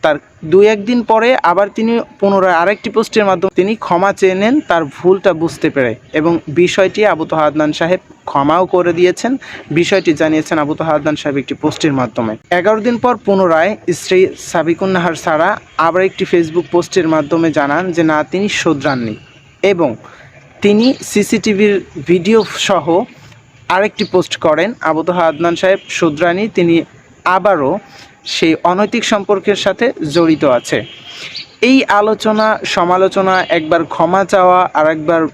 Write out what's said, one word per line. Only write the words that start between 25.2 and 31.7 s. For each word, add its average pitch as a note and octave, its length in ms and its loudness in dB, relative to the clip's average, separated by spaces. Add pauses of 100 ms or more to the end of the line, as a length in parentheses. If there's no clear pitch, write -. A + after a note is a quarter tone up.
আদনান E3 280 -2
সাহেব F#3+ 240 2 (100)
শোধরানি, F3 580 -2
তিনি E3+ 360 0 (420)
আবারও F3+ 540 0 (460)
সেই E3 380 0
অনৈতিক G#3 420 0
সম্পর্কের G3+ 500 0
সাথে G#3 380 -2 (180)
জড়িত D#3+ 340 2
আছে। B2 400 0 (760)
এই C4 240 4